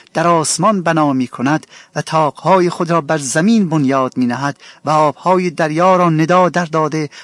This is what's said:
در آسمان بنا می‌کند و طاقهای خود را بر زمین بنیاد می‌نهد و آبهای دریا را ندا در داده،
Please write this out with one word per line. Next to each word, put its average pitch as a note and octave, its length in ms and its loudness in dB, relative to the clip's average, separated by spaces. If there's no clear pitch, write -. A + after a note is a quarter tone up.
در E3 140 0
آسمان E3+ 560 0
بنا D#3 300 0
می‌کند C3 540 -4
و D3+ 60 -4
طاقهای D#3+ 680 0
خود E3+ 220 -4
را E3+ 100 2
بر D#3 160 -2
زمین E3 520 0
بنیاد C3+ 480 0
می‌نهد B2+ 400 -2
و C#3 40 -2
آبهای D#3 600 0
دریا E3+ 460 0
را F3+ 140 2
ندا E3 400 2
در F3 160 -2
داده، D#3 440 -4